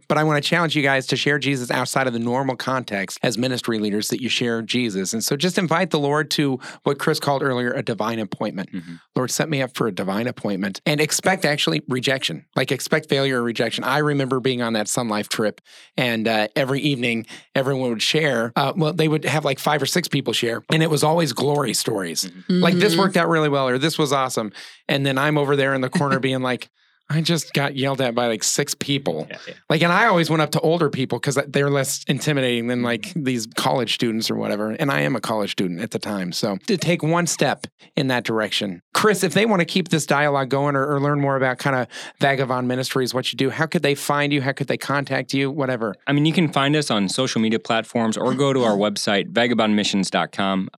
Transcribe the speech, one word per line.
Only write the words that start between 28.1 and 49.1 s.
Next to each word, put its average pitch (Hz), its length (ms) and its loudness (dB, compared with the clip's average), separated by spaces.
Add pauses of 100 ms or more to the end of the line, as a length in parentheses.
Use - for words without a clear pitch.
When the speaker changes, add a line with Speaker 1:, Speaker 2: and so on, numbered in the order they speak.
Speaker 1:
by, 120 140 2
like, 110 160 0
six - 320 0
people." 139 520 -2
Speaker 2:
Yeah, - 100 -14 (100)
yeah. - 60 -14 (140)
Speaker 1:
Like, 156 140 2
and 170 100 4
I 208 140 4
always 170 240 4
went 160 120 4
up 151 100 0
to 151 80 0
older 160 280 4
people 127 300 -2
'cause 127 180 -2 (120)
they're 143 220 2
less 139 360 -2
intimidating 127 600 0
than, 123 140 0
like, 117 200 0
Speaker 2:
Mm-hmm. 156 220 -6
Speaker 1:
these 123 220 0 (100)
college 139 380 0
students 113 360 -2
or 113 60 0
whatever. 107 340 -2
And 139 220 0
I 147 80 0
am 143 160 0
a 113 40 -4
college 107 320 -2
student 87 280 -2
at - 100 -6
the 113 80 -4
time. 95 340 -4
So 98 260 -2 (100)
to 202 80 2
take 165 260 0
one 165 240 2
step 135 400 0 (300)
in 139 100 0
that 123 180 0
direction. 104 580 -2 (100)
Chris, 190 320 2
if 170 100 0
they 202 120 4
wanna 196 180 2
keep 175 240 -2
this 156 160 0
dialogue 143 460 2
going 139 260 2
or, 135 100 2
or 147 140 0
learn 143 200 2
more 139 160 2
about 127 220 0
kinda 131 300 0 (320)
Vagabond 127 480 0
Ministries, 127 460 -2
what 127 180 -2
you 117 40 -12
do, 135 140 0
how 147 160 -2
could 156 160 -2
they 143 120 2
find 143 380 0
you? 143 100 0
How 135 100 -2
could 131 140 -4
they 123 100 -2
contact 135 560 -4
you? 135 180 0
Whatever. 127 440 -2 (120)
Speaker 2:
I 139 60 0
mean, 147 140 4
you 160 60 4
can 160 200 2
find 143 240 2
us 147 140 0
on 101 180 2
social 127 320 -2
media 110 180 2
platforms 113 600 -2
or 127 160 0
go 139 180 2
to 131 100 2
our 107 140 4
website, 101 560 0